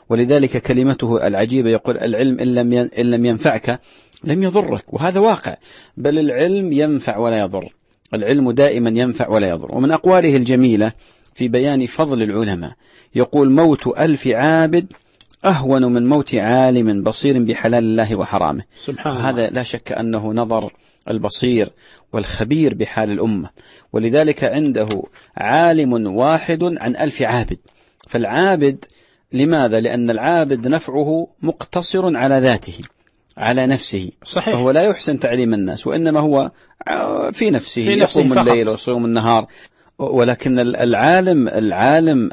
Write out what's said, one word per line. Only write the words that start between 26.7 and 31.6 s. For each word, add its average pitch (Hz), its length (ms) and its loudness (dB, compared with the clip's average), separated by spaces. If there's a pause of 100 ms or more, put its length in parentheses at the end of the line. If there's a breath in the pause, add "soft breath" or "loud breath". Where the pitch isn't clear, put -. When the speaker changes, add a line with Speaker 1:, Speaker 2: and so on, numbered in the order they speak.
Speaker 1:
ألف 147 260 -4
عابد. 117 360 -2 (520 soft breath)
فالعابد، 139 760 0 (480 soft breath)
لماذا؟ 131 460 2
لأن 117 300 0
العابد 135 580 0
نفعه 151 600 -2 (140)
مقتصر 170 760 -4